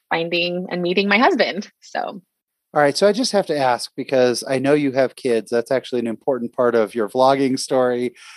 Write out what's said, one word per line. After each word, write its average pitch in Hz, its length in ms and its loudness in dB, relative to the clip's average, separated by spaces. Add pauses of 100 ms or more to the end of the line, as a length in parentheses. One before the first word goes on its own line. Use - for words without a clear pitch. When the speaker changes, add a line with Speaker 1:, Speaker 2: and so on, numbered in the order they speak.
(100)
Speaker 1:
finding 175 600 -2
and 175 120 -4
meeting 185 260 0
my 202 80 4
husband. 214 540 0 (100)
So. - 200 -8
Speaker 2:
All - 220 -10 (600)
right. 143 140 2
So 196 120 4
I 208 40 4
just 233 200 -4
have 196 140 0
to 156 100 -2
ask, 127 400 0
because 127 500 2
I 135 120 -2
know 139 160 2
you 143 180 2
have 127 240 0
kids. 113 340 -2
That's 117 200 0
actually 127 300 -2
an 117 60 -4
important 117 460 -4
part 120 220 2
of 107 200 0
your 110 140 -2
vlogging 135 500 2
story. 123 560 -2 (220)